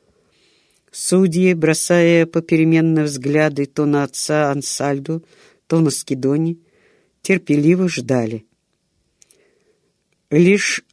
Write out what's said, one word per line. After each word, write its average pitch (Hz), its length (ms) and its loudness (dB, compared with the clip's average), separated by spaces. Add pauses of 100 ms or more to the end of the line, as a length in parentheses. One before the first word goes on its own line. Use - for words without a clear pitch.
(920)
Судьи, 180 640 0
бросая 165 720 2
попеременно 165 760 2
взгляды 143 600 -2
то 151 200 -4
на 147 180 0
отца 151 480 -2
Ансальдо, 139 720 -6 (460)
то 165 120 0
на 156 120 2
Скидони, 143 680 -4 (640)
терпеливо 175 680 0
ждали. 120 580 -4 (1900)
Лишь 180 600 2